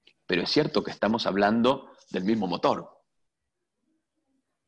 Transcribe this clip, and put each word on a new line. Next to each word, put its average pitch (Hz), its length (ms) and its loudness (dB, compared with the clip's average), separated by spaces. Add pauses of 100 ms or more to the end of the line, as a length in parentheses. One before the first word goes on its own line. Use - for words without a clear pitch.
(260)
Pero 87 160 0
es - 80 -4
cierto 147 340 0
que - 80 -10
estamos 110 340 -2
hablando 113 640 2 (200)
del 95 140 -4
mismo 107 220 0
motor. 90 420 -2 (1800)